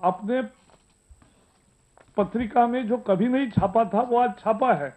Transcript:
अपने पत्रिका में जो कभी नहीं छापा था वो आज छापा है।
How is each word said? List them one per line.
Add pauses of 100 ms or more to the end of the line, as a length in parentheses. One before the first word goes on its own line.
अपने (1800)
पत्रिका
में
जो
कभी
नहीं
छापा
था
वो
आज
छापा
है।